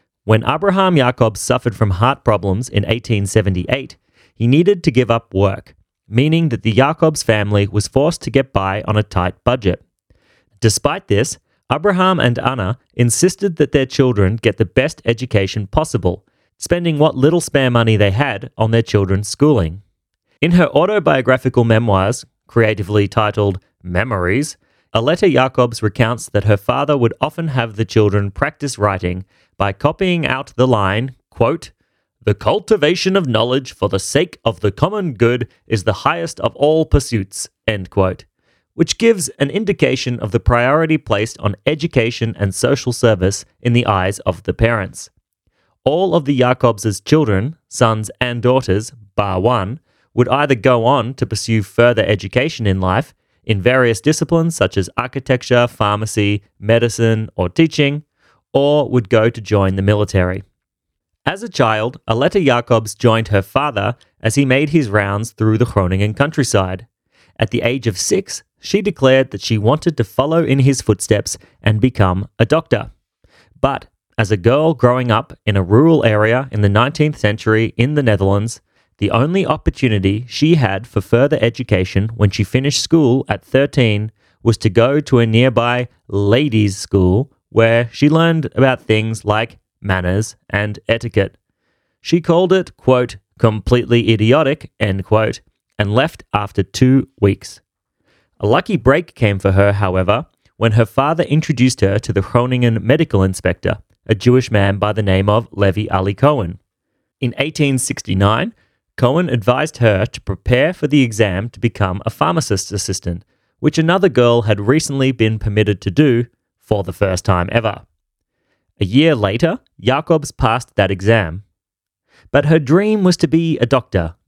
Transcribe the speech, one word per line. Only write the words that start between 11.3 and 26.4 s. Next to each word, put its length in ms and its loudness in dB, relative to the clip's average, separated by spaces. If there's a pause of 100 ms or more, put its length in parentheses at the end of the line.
Abraham 480 0
and 220 0
Anna 380 -4 (160)
insisted 640 0
that 160 0
their 120 2
children 520 0
get 180 -2
the 80 0
best 400 -2
education 640 -4
possible, 580 -4 (320)
spending 400 -2
what 200 2
little 240 2
spare 280 0
money 280 2
they 140 4
had 460 -4
on 140 0
their 100 4
children's 460 0
schooling. 540 0 (580)
In 120 0
her 160 4
autobiographical 960 2
memoirs, 580 2 (240)
creatively 640 0
titled 500 0 (240)
Memories, 720 -2 (380)
Aletta 360 2
Jacobs 540 0
recounts 460 -2
that 160 -2